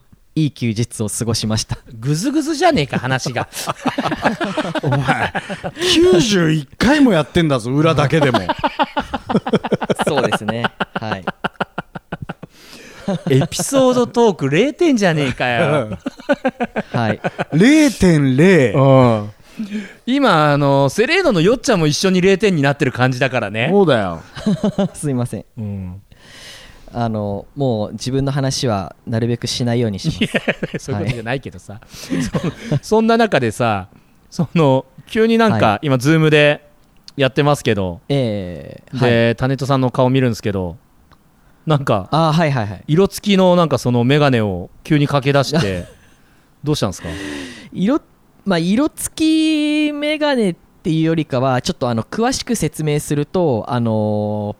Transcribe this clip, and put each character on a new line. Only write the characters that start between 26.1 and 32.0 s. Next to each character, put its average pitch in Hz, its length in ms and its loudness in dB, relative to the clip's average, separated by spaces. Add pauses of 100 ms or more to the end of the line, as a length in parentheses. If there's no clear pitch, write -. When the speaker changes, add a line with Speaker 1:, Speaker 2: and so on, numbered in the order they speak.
Speaker 1:
あ 117 160 -4
の、 104 440 -4
も 117 340 -2
う - 40 -10
自 123 200 -8
分 135 120 -2
の 139 80 -2
話 135 340 -4
は 98 300 -4 (100)
な 113 140 -2
る 117 80 0
べ 120 80 0
く - 100 -10
し - 200 -4
な 120 100 0
い 123 60 0
よ 113 80 0
う - 20 -2
に 95 80 -6
し - 80 -4
ま 156 60 -2
す。 - 100 -4
Speaker 2:
い - 60 -2 (440)
や、 - 60 -10
そ - 140 -8
う - 20 -4
い 104 40 -4
う - 20 -4
こ 101 80 -4
と 120 60 -4
じ 120 40 -10
ゃ 110 40 -12
な 117 100 -6
い 131 80 -6
け 95 100 -14
ど 90 80 -18
さ。 - 140 -18
Speaker 1:
は 107 60 -16
い。 - 440 -8